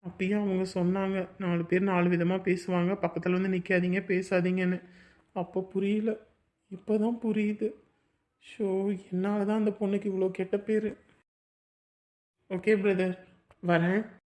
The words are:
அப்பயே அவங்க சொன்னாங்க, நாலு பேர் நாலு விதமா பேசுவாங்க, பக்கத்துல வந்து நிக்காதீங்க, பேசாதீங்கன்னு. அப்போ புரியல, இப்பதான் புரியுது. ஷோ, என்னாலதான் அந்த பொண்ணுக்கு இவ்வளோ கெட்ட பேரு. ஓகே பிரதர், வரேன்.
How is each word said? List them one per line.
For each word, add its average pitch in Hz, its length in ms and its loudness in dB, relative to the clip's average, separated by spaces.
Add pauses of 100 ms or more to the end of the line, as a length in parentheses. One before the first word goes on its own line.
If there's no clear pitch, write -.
அப்பயே 185 320 -2
அவங்க 190 340 0
சொன்னாங்க, 190 500 0 (200)
நாலு 175 260 0
பேர் 185 200 2
நாலு 180 240 4
விதமா 175 320 2
பேசுவாங்க, 180 560 0
பக்கத்துல 180 420 0
வந்து 190 140 0
நிக்காதீங்க, 180 520 0
பேசாதீங்கன்னு. 180 760 0 (580)
அப்போ 185 280 -4
புரியல, 208 480 0 (580)
இப்பதான் 214 480 0
புரியுது. 214 500 0 (760)
ஷோ, - 240 -6 (360)
என்னாலதான் 202 580 0
அந்த 208 120 0
பொண்ணுக்கு 202 360 -2
இவ்வளோ 190 200 0
கெட்ட 190 280 -4
பேரு. 214 340 -2 (1600)
ஓகே 190 260 2
பிரதர், 185 400 0 (460)
வரேன். 175 400 2 (280)